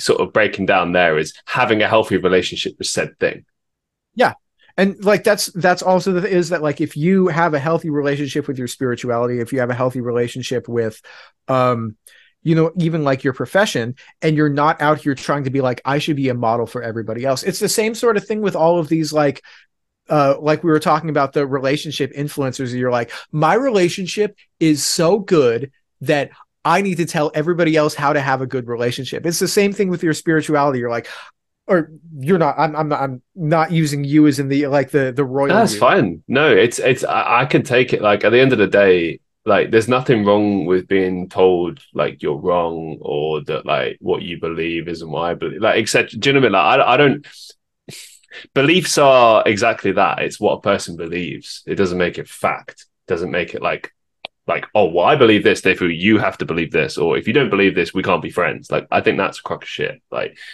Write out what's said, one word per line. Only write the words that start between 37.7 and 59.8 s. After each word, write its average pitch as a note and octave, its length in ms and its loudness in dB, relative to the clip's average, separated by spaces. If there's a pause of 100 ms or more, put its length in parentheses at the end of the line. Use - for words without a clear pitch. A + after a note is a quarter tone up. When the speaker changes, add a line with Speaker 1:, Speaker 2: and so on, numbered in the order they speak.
Speaker 1:
it. G2+ 80 0
Like, G#2 240 2
at G#2 60 6
the A#2+ 100 6
end C3+ 140 4
of G#2+ 40 0
the G2+ 80 4
day, F2+ 540 4 (240)
like, F#2+ 260 2
there's A2 160 2
nothing B2 380 2
wrong G2+ 400 2
with F2+ 240 0
being F#2 400 -2
told, F2 520 2 (120)
like, C#2 300 -4
you're D2 160 -4
wrong E2+ 640 -4
or D2+ 420 -4
that, D#2 220 -8
like, C#2 340 -4
what - 220 -4
you E2+ 180 -12
believe E2 480 -6
isn't E2 220 -12
what D#2 140 -6
I E2+ 100 -4
believe, E2 260 -10
like, G#2 220 2
et G#2+ 80 -4
cetera. - 280 -2
Do C3+ 120 0
you - 20 2
know C#3 80 4
what B2+ 60 4
I - 20 6
mean? G2 300 4
Like, - 20 4
I, A#2+ 140 4
I - 20 2
don't, D3 300 2 (1300)
beliefs D3+ 440 2
are B2+ 480 8
exactly G#2 460 0
that. F2+ 280 0
It's - 200 -6
what F#2+ 140 0
a - 60 -8
person F#2+ 360 -2
believes. E2+ 720 -10
It - 80 -6
doesn't F2+ 240 -2
make F2 200 -2
it D2 100 -12
fact. - 580 -8 (200)
It - 60 -20
doesn't E2+ 180 -4
make E2+ 240 -6
it - 60 -10
like, - 320 -6 (540)
like, D#2+ 280 -4
"Oh, G#2 120 4
well, E2+ 180 0
I C3 100 4
believe A2 300 4
this, G2+ 160 2
therefore F2+ 280 0
you F2 280 2
have - 220 -2
to - 80 -6
believe E2 260 -4
this. D#2 240 -2
Or D2+ 220 0
if - 100 -8
you A2+ 60 0
don't C3+ 160 2
believe G2 240 2
this, F2 180 -2
we F#2+ 100 -4
can't F2 200 0
be E2 80 -10
friends." D#2+ 400 -4
Like, D2 200 -4
I G2+ 120 0
think G#2+ 160 0
that's - 220 -4
a - 20 -20
crock - 200 -8
of - 60 -18
shit. - 320 -8 (100)